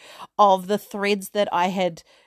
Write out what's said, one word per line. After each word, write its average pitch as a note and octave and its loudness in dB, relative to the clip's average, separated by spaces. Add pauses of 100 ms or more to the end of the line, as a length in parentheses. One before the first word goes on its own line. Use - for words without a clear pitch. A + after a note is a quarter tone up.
(380)
of F#3+ 4
the G#3 0
threads G3+ -4
that G3+ 0
I F3 0
had, F3+ -4 (240)